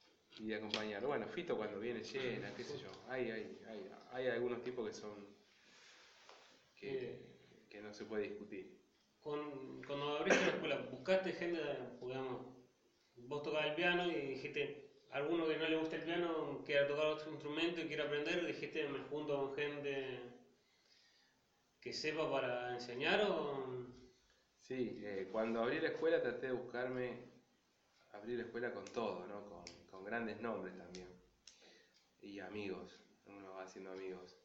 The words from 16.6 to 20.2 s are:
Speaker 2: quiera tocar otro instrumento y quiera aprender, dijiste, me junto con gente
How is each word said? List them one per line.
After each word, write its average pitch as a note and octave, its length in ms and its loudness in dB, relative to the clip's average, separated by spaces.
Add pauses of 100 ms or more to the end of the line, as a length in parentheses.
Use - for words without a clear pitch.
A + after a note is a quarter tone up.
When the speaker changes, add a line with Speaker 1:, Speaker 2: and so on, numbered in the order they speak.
Speaker 2:
quiera C#3+ 220 6
tocar D3 200 4
otro D#3 260 0
instrumento D#3+ 480 0
y D3 80 -2
quiera D3+ 160 2
aprender, D#3 420 2
dijiste, D3+ 420 0
me C3+ 120 -2
junto C#3+ 360 0
con C#3 200 2
gente C#3 640 0 (1600)